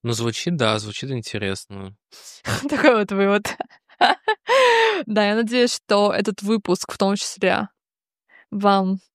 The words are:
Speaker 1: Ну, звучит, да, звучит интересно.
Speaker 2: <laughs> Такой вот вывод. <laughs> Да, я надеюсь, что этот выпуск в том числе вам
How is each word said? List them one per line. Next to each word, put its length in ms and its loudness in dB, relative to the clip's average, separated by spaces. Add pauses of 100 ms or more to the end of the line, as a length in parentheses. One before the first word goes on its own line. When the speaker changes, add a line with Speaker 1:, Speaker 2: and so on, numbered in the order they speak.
Speaker 1:
Ну, 80 -2
звучит, 440 -4
да, 220 2
звучит 320 -10
интересно. 840 -8 (480)
Speaker 2:
<laughs> 260 -6
Такой 260 4
вот 160 0
вывод. 440 0 (440)
<laughs> 1040 2
Да, 220 0
я 80 0
надеюсь, 380 2
что 380 2
этот 300 -2
выпуск 500 -2
в 60 -12
том 180 0
числе 520 -2 (840)
вам 500 2 (140)